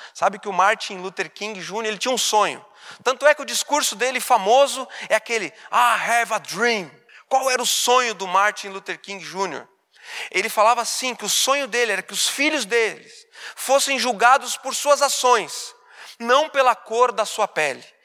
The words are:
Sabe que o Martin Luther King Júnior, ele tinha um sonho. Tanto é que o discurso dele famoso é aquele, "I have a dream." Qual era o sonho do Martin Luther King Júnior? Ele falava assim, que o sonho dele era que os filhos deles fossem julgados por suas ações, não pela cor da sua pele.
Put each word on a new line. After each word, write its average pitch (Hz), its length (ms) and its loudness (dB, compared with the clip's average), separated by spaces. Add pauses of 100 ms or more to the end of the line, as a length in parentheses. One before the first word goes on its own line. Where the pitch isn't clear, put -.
(140)
Sabe 196 240 0
que 208 120 -10
o - 20 -2
Martin 196 460 2
Luther 190 340 -8
King 208 300 -10
Júnior, 196 240 -8
ele 214 120 -4
tinha 254 160 -2
um 226 40 0
sonho. 202 480 0 (380)
Tanto 269 220 0
é 294 80 8
que 294 80 -8
o 262 40 -12
discurso 240 500 -2
dele 247 240 -2
famoso 240 680 4 (220)
é 202 80 2
aquele, 220 300 -2
"I 139 80 -10 (180)
have 226 640 2
a 208 60 -2
dream." 190 520 -4 (380)
Qual 262 200 2
era 254 120 2
o 233 40 -4
sonho 247 480 2
do 190 140 -10
Martin 202 400 0
Luther 190 320 -10
King 196 240 -14
Júnior? 151 420 -6 (640)
Ele 202 200 -2
falava 226 320 2
assim, 247 340 -4
que - 80 -12
o 196 60 -4
sonho 269 380 0
dele 233 260 0
era 185 80 -2
que - 120 -12
os - 140 -2
filhos 294 380 0
deles 220 600 -4 (280)
fossem 269 420 0
julgados 240 600 2
por 254 180 -8
suas 285 260 2
ações, 247 720 0 (440)
não 254 320 2
pela 254 260 2
cor 240 380 0
da 208 120 -2
sua 208 220 -2
pele. 135 400 -4 (180)